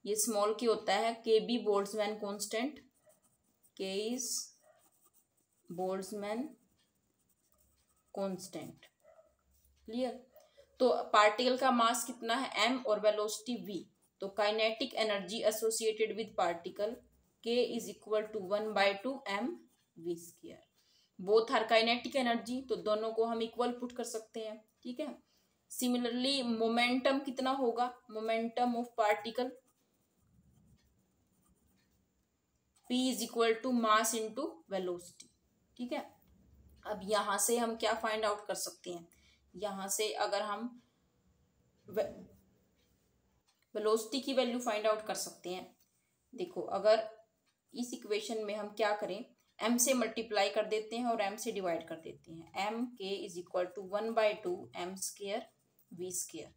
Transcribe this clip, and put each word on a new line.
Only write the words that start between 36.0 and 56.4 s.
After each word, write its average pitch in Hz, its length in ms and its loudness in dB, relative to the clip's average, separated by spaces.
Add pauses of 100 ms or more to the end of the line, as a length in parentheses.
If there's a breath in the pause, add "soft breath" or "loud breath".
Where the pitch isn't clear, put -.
अब 196 180 -6
यहाँ 208 340 2
से 233 200 4
हम 226 200 0
क्या 220 240 2
फाइंड 220 240 0
आउट 208 220 0
कर 185 80 -2
सकते - 360 -8
हैं, 170 160 -12 (480 soft breath)
यहाँ 196 340 -4
से 214 220 0 (120)
अगर 202 180 0
हम 208 280 -4 (1160)
वे-, 202 180 -2 (1700)
वेलोसिटी 220 460 2
की 269 120 -2
वैल्यू 247 260 2
फाइंड 214 280 0
आउट 214 180 2
कर 185 100 -4
सकते - 340 -8
हैं। 180 160 -8 (680)
देखो, 175 280 -6
अगर 214 460 4 (680)
इस 247 200 -6
इक्वेशन 214 520 -4
में 202 100 -4
हम 208 220 -6
क्या 214 180 4
करें, 208 300 -6 (340)
एम 233 180 2
से 269 160 4
मल्टीप्लाई 214 560 2
कर 208 180 0
देते 214 300 -4
हैं 247 80 -4
और 226 160 0
एम 202 160 0
से 233 140 -4
डिवाइड 175 360 -2
कर 165 140 -8
देते - 300 -16
हैं, 165 200 -16 (180)
M 233 160 -2 (140)
K 190 120 -4 (140)
is 175 160 -10
equal 180 340 -2
to 185 160 -10
one 220 240 -2
by 214 140 6 (160)
two 180 120 -2 (260)
M 185 180 -6
square 208 400 -4 (500)
V 180 220 -8
square। - 440 -8